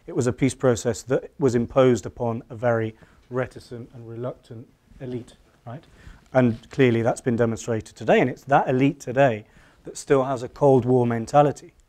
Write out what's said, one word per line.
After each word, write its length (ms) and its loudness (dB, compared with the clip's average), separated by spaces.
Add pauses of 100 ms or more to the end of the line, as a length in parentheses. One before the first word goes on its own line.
it 100 -14
was 100 0
a 60 2
peace 220 -2
process 480 -2
that 360 -4
was 160 2
imposed 500 2
upon 460 -8
a 60 -14
very 380 -2 (360)
reticent 640 -10
and 140 -20
reluctant 580 -14 (340)
elite, 340 -12 (320)
right? 180 -16 (480)
And 380 0
clearly 320 2
that's 180 -2
been 160 -2
demonstrated 600 -4
today. 240 2
And 80 2
it's 160 -12
that 240 2
elite 320 0
today 440 0 (400)
that 120 -16
still 280 0
has 180 -6
a 60 -10
Cold 360 4
War 220 4
mentality, 640 0 (160)